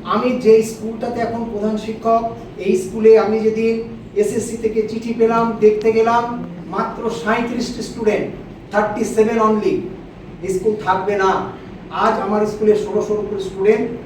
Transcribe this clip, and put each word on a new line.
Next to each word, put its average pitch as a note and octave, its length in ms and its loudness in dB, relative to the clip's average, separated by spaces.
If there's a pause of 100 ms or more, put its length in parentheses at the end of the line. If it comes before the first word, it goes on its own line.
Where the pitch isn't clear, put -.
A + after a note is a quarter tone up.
আমি A#3+ 260 0 (120)
যে A3 220 8
স্কুলটাতে A3+ 560 -6
এখন A#3 320 -2
প্রধান G#3+ 260 -2
শিক্ষক, A3+ 580 0 (220)
এই G3+ 200 2
স্কুলে A3 420 6
আমি G#3+ 200 2
যেদিন A3+ 440 0 (320)
এসএসসি A3 420 -2
থেকে A3 300 0
চিঠি A3+ 260 -6
পেলাম, A3+ 460 2
দেখতে G#3+ 320 4
গেলাম, A#3 520 2 (240)
মাত্র A3 420 -4 (140)
সাঁইত্রিশটি A#3 580 -2
স্টুডেন্ট, G#3 460 0 (440)
থার্টি G#3+ 340 0
সেভেন A3 340 2
only। G#3 380 2 (720)
স্কুল G#3 260 0 (100)
থাকবে G3 320 0
না। G3 340 0 (400)
আজ G3+ 280 0
আমার G#3 260 0
স্কুলে G#3 300 2
ষোলোশোর G#3 440 -2
উপরে F#3+ 240 -6
স্টুডেন্ট G3+ 480 0 (140)